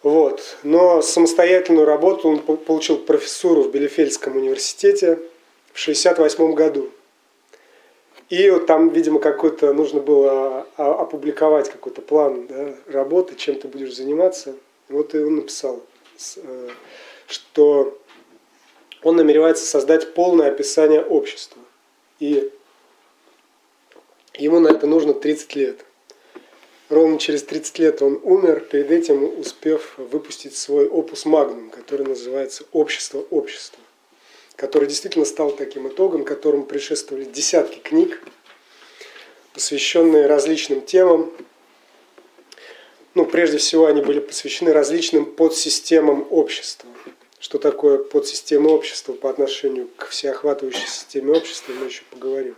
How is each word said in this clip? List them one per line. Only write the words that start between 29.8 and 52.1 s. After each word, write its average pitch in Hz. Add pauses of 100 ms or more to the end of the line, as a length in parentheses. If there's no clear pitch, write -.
выпустить 139
свой 143
опус -
магнум, 139
который 139
называется 131
"Общество - (120)
общества", - (800)
который 143
действительно 151
стал 147
таким 135
итогом, 165
которому 143
предшествовали 139
десятки -
книг, - (1300)
посвященные 151
различным 147
темам. 175 (1800)
Ну, 170
прежде 156
всего, 160
они 147
были 143
посвящены 156
различным 151
подсистемам 156
общества. - (500)
Что -
такое 143
подсистема 147
общества 156
по 127
отношению 131
к -
всеохватывающей 139
системе 139
общества, 165
мы 131
еще 123